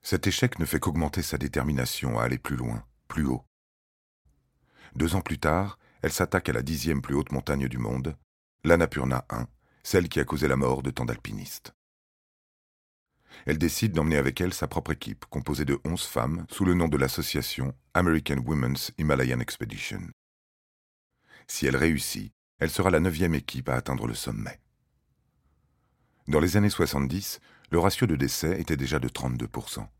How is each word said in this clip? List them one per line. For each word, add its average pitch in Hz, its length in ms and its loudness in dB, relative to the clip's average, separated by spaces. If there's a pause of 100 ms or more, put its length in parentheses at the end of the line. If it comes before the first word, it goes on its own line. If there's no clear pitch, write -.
Cet - 240 0
échec - 320 2
ne 80 60 2
fait 73 140 0
qu'augmenter 76 440 0
sa 71 160 -4
détermination 65 800 -2
à 58 60 2
aller 62 120 -2
plus 67 180 -6
loin, 57 300 -6 (220)
plus 78 180 -2
haut. 65 180 -2 (1500)
Deux 80 200 0
ans 95 60 0
plus 76 180 -4
tard, 90 400 2 (240)
elle 80 80 0
s'attaque - 380 2
à 71 40 0
la 58 80 0
dixième 71 400 -2
plus 67 140 -2
haute 73 160 0
montagne 67 360 -2
du 62 120 -6
monde, 65 360 -4 (480)
l'Annapurna 67 680 4
un, 60 160 -6 (340)
celle 90 260 4
qui - 120 -2
a 73 40 2
causé 71 240 0
la 67 80 4
mort 65 280 0
de 65 80 -2
tant 64 140 -4
d'alpinistes. 53 680 -8 (1700)
Elle 76 100 4
décide 85 360 2
d'emmener 80 240 4
avec 67 220 2
elle 90 140 0
sa - 140 -4
propre 80 240 -4
équipe, - 340 -8
composée 73 400 -4
de 69 180 2
onze 85 220 -4
femmes, 78 460 -2
sous - 120 -2
le 90 120 6
nom 85 140 4
de 73 80 2
l'association 67 760 -2 (220)
American 80 500 4
Women's 67 540 -2
Himalayan 65 400 2
Expedition. 60 600 -8 (1500)
Si - 180 -4
elle 67 120 2
réussit, 69 540 0 (280)
elle 80 100 0
sera 92 220 2
la 80 80 6
neuvième 82 340 2
équipe 65 360 -4
à 64 60 0
atteindre 64 300 -4
le 58 80 -4
sommet. 55 480 -8 (1700)
Dans 73 120 4
les 85 160 2
années 104 140 6
soixante-dix, 71 680 0 (320)
le 82 80 4
ratio 98 260 4
de 85 100 4
décès 78 460 0
était 80 160 -2
déjà 67 220 0
de 62 100 -2
trente-deux 60 380 -4
pour - 220 -10
cent. - 300 -10